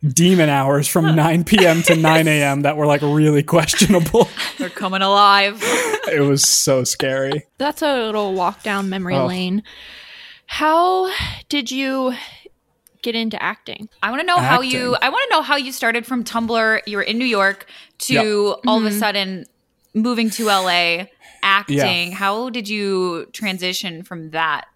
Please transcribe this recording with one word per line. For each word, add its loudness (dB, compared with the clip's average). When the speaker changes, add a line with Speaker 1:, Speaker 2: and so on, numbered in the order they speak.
Speaker 1:
demon 4
hours 2
from 4
Speaker 2:
<laughs> -
Speaker 1:
nine 4
P 4
M 4
to 4
nine 4
A 2
M 0
that 2
were, 2
like, 2
really 4
questionable. 4
<laughs> -10
Speaker 2:
They're -6
coming -4
alive. 4
Speaker 1:
It 2
was 2
so 2
scary. -4
Speaker 3:
That's -4
a -2
little -4
walk -4
down -4
memory -4
Speaker 1:
Oh. 0
Speaker 3:
lane. -4
How 0
did -4
you -4
get -6
into -4
acting? -8
Speaker 2:
I -2
wanna -6
know 2
how 4
you, -2
Speaker 1:
Acting. 0
Speaker 2:
I 2
wanna -2
know 2
how 0
you -6
started -4
from -4
Tumblr. 0
You -6
were -2
in -2
New -2
York 0
to -2
Speaker 1:
Yep. 4
Speaker 2:
all 2
of -2
a 0
Speaker 3:
Mm-hmm. -4
Speaker 2:
sudden -4
moving 0
to -2
L 0
A, 0
acting. 0
Speaker 1:
Yeah. -12
Speaker 2:
How -2
did -8
you -2
transition -6
from -14
that -2